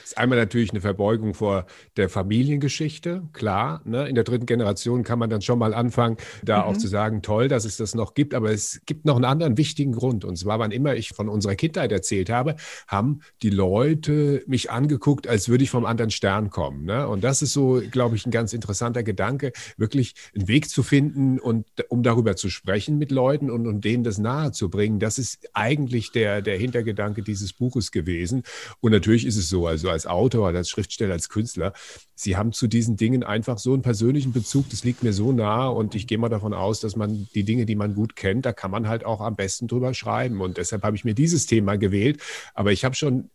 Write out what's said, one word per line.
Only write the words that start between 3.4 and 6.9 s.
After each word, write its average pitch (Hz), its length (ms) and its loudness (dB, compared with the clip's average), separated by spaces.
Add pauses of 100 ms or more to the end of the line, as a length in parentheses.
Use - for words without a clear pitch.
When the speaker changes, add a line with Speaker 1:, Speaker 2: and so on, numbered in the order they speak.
Speaker 1:
ne? 123 240 -2
In 135 60 -2
der 117 100 4
dritten 117 220 -2
Generation 117 580 0
kann 117 140 0
man 113 100 0
dann 107 140 -2
schon 120 160 2
mal 110 160 2
anfangen, 117 420 2 (260)
da 104 180 4
Speaker 2:
Mhm. 95 40 2
Speaker 1:
auch 101 140 0
zu 220 100 -2
sagen, 104 320 0